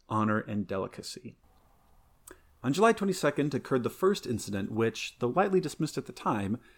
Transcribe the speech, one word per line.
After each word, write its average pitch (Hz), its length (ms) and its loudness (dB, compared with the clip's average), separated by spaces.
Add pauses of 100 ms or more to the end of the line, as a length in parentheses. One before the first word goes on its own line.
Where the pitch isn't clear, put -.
honor, 107 300 2
and 104 300 -4
delicacy. - 640 -6 (1300)
On 127 100 0
July 214 200 6
twenty-second 156 600 0
occurred 131 300 0
the 110 80 -2
first - 360 0
incident 101 440 -4
which, 113 480 0
though 123 160 0
lightly 185 260 4
dismissed 156 380 -4
at 135 80 -6
the - 60 -14
time, 107 460 -2 (200)